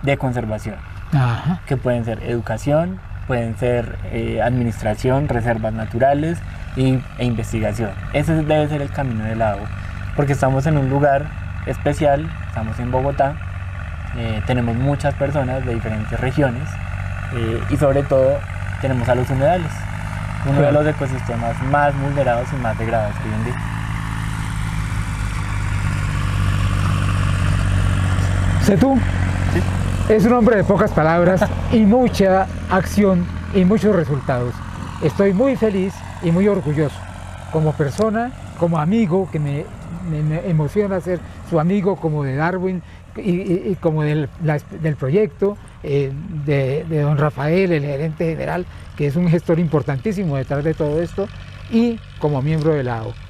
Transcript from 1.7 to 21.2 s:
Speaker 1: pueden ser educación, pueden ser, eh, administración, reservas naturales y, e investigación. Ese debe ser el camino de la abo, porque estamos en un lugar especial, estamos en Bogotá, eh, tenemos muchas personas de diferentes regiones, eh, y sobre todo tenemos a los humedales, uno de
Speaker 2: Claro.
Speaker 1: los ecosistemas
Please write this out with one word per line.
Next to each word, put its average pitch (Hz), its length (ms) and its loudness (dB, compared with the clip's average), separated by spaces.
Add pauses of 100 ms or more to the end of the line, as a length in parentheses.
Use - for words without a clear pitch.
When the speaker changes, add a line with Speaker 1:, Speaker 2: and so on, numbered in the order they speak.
Speaker 1:
pueden 123 300 -2
ser 113 180 -6
educación, 143 760 -2 (280)
pueden 117 300 -2
ser, 123 400 -2 (140)
eh, 113 300 -4
administración, 123 840 0
reservas 110 460 0
naturales 139 640 0 (400)
y, 131 220 2 (180)
e 120 80 -2
investigación. 110 680 -2 (220)
Ese 151 220 2
debe 151 340 2
ser 151 120 -2
el 143 100 -4
camino 120 340 -2
de 110 100 -2
la 110 180 2
abo, 98 100 -6 (520)
porque 143 180 2
estamos 135 320 2
en 156 120 4
un 135 120 2
lugar 139 360 4 (400)
especial, 147 640 0 (180)
estamos 110 320 -6
en 123 120 -4
Bogotá, 139 440 0 (840)
eh, 110 280 -4
tenemos 120 300 0
muchas 139 400 0
personas 135 500 -2
de 120 80 -2
diferentes 107 460 -4
regiones, 127 500 0 (680)
eh, 113 340 -2
y 147 80 2
sobre 143 260 4
todo 135 340 4 (440)
tenemos 127 280 0
a 123 60 4
los 123 140 0
humedales, 151 420 2 (720)
uno 139 100 2
de 143 140 4
Speaker 2:
Claro. 147 140 4
Speaker 1:
los 147 100 2
ecosistemas 117 680 -4